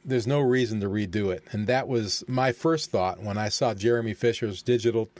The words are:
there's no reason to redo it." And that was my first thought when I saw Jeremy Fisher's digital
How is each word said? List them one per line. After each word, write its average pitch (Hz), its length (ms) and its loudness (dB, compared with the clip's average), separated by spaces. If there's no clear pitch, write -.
there's 127 240 0
no 143 140 2
reason 123 400 2
to 101 60 -2
redo 98 440 0
it." 82 200 -6
And 104 160 -4
that 127 200 0
was 110 400 -2
my 131 240 2
first 160 400 0
thought 92 320 0
when 104 140 -4
I 107 100 -2
saw 117 260 0
Jeremy 113 400 2
Fisher's 113 480 -2
digital 113 480 0